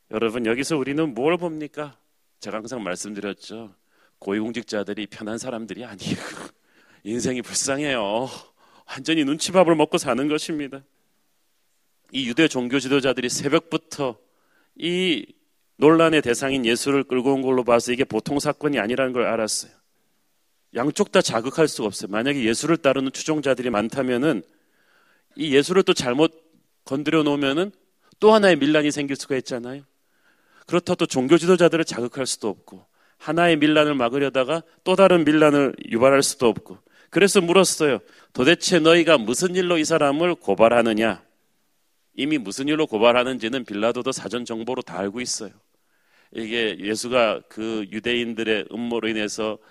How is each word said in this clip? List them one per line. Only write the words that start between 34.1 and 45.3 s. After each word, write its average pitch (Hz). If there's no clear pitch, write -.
또 185
다른 180
밀란을 147
유발할 135
수도 131
없고. 95
그래서 190
물었어요. 165
"도대체 165
너희가 165
무슨 127
일로 180
이 156
사람을 151
고발하느냐?" 110
이미 147
무슨 120
일로 151
고발하는지는 120
빌라도도 117
사전 120
정보로 117
다 85
알고 101
있어요. 117